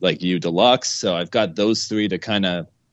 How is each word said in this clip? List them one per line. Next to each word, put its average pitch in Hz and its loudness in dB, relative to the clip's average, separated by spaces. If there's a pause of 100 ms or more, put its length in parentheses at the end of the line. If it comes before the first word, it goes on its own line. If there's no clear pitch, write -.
like, 90 0
U 90 0
Deluxe. 98 2
So 95 -2
I've 85 -4
got 104 0
those 107 0
three 107 -2
to 92 -4
kinda, 92 -2 (260)